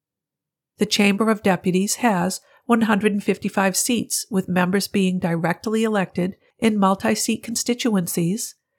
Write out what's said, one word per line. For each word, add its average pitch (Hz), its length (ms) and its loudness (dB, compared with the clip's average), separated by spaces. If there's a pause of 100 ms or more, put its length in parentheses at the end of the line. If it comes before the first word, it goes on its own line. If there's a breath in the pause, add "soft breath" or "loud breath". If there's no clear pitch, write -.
(760)
The 202 80 0
Chamber 202 440 2
of 220 140 -2
Deputies 185 540 0
has 190 440 0 (240 soft breath)
one 226 160 2
hundred 208 320 2
and 202 100 -2
fifty-five 190 540 0
seats, - 520 -2
with 190 200 -2
members 185 400 0
being 185 300 0
directly 180 640 -2
elected 190 500 -2 (240)
in 220 180 2
multi-seat 214 640 0
constituencies 214 1120 -2 (240)